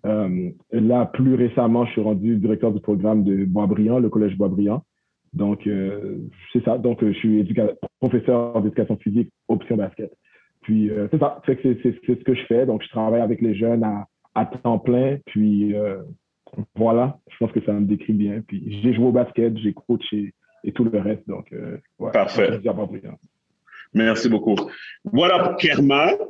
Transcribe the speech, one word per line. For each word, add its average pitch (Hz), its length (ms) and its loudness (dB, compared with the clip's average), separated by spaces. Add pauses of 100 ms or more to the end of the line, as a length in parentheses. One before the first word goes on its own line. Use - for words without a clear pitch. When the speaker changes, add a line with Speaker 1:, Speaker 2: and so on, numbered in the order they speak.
Speaker 1:
Euh, 92 440 -2 (200)
là, 117 360 2
plus 131 280 2
récemment, 120 520 2
je - 60 -8
suis 117 100 -2
rendu 107 340 0
directeur 107 340 2
du 104 100 -2
programme 104 440 2
de 98 220 2
Boisbriand, 104 520 2
le 113 120 2
collège 104 260 0
Boisbriand. 101 480 0 (480)
Donc, 104 340 -2
euh, 101 520 -4 (340)
c'est 123 120 0
ça. 120 140 2
Donc, 120 240 -2
euh, 104 100 2
je 98 60 -4
suis 107 220 2
éduca-, 104 340 0 (240)
professeur 120 600 0
d'éducation 104 380 -2
physique, 110 320 -2 (180)
option 202 280 -2
basket. 101 360 -6 (480)
Puis, 107 300 0
euh, 104 200 -2
c'est 160 80 2
ça. 143 280 0
Fait 127 100 2
que - 60 -16
c'est, 123 200 2
c'est, 123 220 0
c'est 123 140 0
ce - 60 -16
que 131 100 2
je - 120 -6
fais. 123 200 2
Donc, 110 160 -2
je - 80 -16
travaille 113 320 0
avec 107 180 -2
les 113 160 0
jeunes 117 280 2
à, 104 220 -4 (280)
à 113 100 0
temps 117 340 -2
plein. 131 460 2
Puis, 104 500 2
euh, 101 280 -4 (720)
voilà. 117 440 2 (120)
Je - 80 -20
pense 117 140 -2
que 110 120 -2
ça 107 80 0
me 104 140 0
décrit 104 260 0
bien. 104 340 0
Puis, 101 360 -8
j'ai 123 100 4
joué 117 140 2
au 123 60 4
basket, 117 440 0
j'ai 107 160 -2
coaché 104 640 -4 (300)
et 104 80 -6
tout 123 120 0
le 110 160 0
reste. 104 260 -4
Donc, 98 260 -4
euh, - 260 -12 (220)
ouais. - 100 -6
Speaker 2:
Parfait. 110 400 2
Speaker 1:
Merci 113 180 -2
à 107 60 0
Boisbriand. 101 440 -10 (760)
Speaker 2:
Merci 113 340 2
beaucoup. 107 280 2 (560)
What 170 200 4
up, 180 260 2
Kerma? 143 520 4 (200)